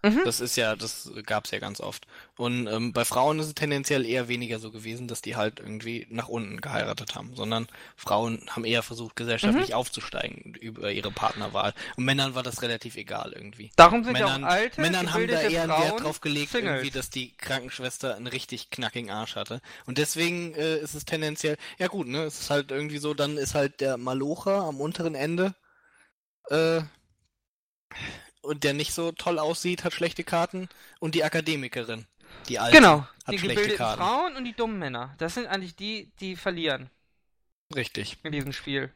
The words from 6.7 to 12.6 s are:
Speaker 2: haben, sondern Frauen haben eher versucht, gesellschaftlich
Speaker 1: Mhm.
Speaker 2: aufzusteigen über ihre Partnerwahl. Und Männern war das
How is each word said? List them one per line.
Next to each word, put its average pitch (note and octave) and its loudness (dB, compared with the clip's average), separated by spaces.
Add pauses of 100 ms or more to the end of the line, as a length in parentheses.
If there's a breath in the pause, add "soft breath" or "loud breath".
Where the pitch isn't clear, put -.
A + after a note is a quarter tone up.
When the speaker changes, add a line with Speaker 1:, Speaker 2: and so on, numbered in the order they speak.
Speaker 2:
haben, - -12
sondern A2+ -4 (280 loud breath)
Frauen A2+ -2
haben A2+ -8
eher A2+ 0
versucht, A#2 -10
gesellschaftlich G#3 2
Speaker 1:
Mhm. - -4
Speaker 2:
aufzusteigen - -6
über A2 -6
ihre G2+ -4
Partnerwahl. G#2 -2 (220 loud breath)
Und B2+ -2
Männern C3+ 2
war B2+ -4
das A#2+ -6